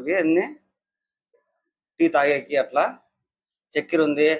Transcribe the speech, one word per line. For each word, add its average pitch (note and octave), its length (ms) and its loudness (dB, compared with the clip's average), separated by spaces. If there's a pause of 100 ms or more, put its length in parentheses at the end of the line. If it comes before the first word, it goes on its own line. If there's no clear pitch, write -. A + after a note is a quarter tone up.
ఇవి D3+ 200 -4
అన్ని. E3 240 0 (1500)
టీ E3 180 2
తాగేకి C#3+ 480 0
అట్లా C#3+ 220 -2 (880)
చక్కెర D#3 340 -2
ఉంది, D3 200 2 (120)